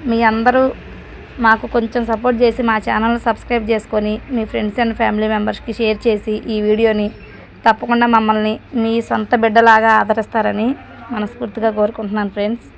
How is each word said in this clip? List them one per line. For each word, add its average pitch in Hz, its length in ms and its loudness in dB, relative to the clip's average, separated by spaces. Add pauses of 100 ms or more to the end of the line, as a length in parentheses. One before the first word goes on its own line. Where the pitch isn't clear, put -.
(100)
మీ 226 80 0 (140)
అందరూ 247 320 4 (800)
మాకు 226 200 2 (100)
కొంచెం 233 340 -2
సపోర్ట్ 226 340 0
చేసి, 233 260 2
మా 220 60 2 (120)
ఛానల్ని 226 400 0
సబ్స్క్రైబ్ 226 440 -2
చేసుకొని, 214 440 -2 (180)
మీ 226 180 0
friends 214 320 -4
and 226 160 -2
family 214 360 0
members-కి 208 440 -4
షేర్ 214 180 0 (100)
చేసి, 214 280 -2 (180)
ఈ 214 40 0 (100)
వీడియోని 214 400 2 (580)
తప్పకుండా 240 400 2 (100)
మమ్మల్ని 214 380 2 (300)
మీ 226 100 0 (160)
సొంత 220 320 -2
బిడ్డలాగా 220 480 6 (120)
ఆదరిస్తారని 214 680 0 (440)
మనస్ఫూర్తిగా 220 560 -4 (100)
కోరుకుంటున్నాను 208 560 -2
ఫ్రెండ్స్. 208 420 -4